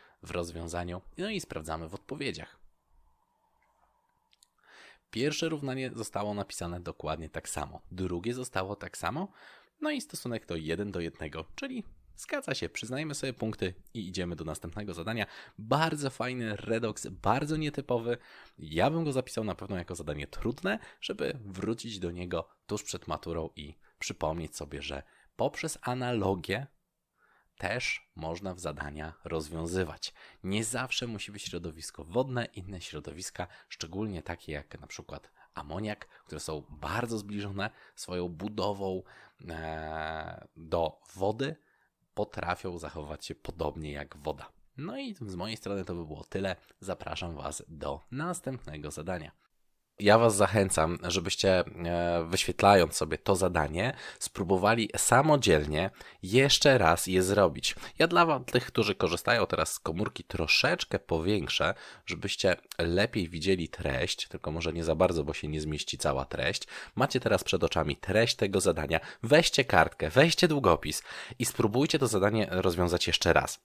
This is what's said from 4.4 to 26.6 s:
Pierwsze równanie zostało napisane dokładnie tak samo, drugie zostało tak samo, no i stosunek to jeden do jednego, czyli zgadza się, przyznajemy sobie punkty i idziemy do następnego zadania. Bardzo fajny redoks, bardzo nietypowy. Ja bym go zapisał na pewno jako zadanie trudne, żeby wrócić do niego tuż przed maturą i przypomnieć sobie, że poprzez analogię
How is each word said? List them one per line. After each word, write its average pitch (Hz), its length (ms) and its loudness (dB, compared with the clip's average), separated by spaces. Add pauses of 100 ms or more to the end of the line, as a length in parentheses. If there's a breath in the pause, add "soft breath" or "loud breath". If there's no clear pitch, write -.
Pierwsze 151 380 -2
równanie 131 460 -4
zostało 104 380 -4
napisane 87 460 -6
dokładnie 80 500 -8
tak - 200 -10
samo, 78 320 -8 (100)
drugie 90 420 -4
zostało 104 420 -6
tak - 220 -12
samo, 151 340 -4 (480 loud breath)
no 302 120 -4
i 269 100 -4
stosunek 120 440 -8
to 87 100 -8
jeden 82 360 -4
do 90 80 -4
jednego, 82 460 -6 (100)
czyli 254 280 -8 (320)
zgadza - 380 -6
się, - 160 -6
przyznajemy 143 460 -6
sobie 135 180 -6
punkty 104 400 -4 (200)
i 104 140 -8
idziemy 87 280 -4
do 80 100 -8
następnego 85 480 -8
zadania. 101 320 -4 (320 loud breath)
Bardzo 143 520 0
fajny 123 460 -4
redoks, 110 520 -2
bardzo 143 500 0
nietypowy. 123 600 -2 (400 loud breath)
Ja 80 320 2
bym 165 140 0
go 151 80 0
zapisał 127 320 -2
na 98 120 -2
pewno 101 220 -6
jako 87 180 -6
zadanie 76 320 -6
trudne, 185 520 -4 (220 loud breath)
żeby 147 440 -4
wrócić 101 540 -6
do 87 120 -4
niego 87 380 -4 (180 soft breath)
tuż 104 160 -6
przed - 240 -10
maturą 80 480 -4
i 76 220 -14 (220 soft breath)
przypomnieć 78 560 -4
sobie, 71 260 -10
że 69 220 -8 (320 soft breath)
poprzez 143 460 -4
analogię 117 840 -2 (920 soft breath)